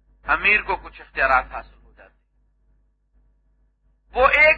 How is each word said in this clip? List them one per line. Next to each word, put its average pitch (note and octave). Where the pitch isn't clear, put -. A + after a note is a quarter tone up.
امیر F#3
کو G3
کچھ D#3+
اختیارات C3
حاصل A2+
ہو -
جاتے G2
ہیں۔ -
وہ B3+
ایک D#4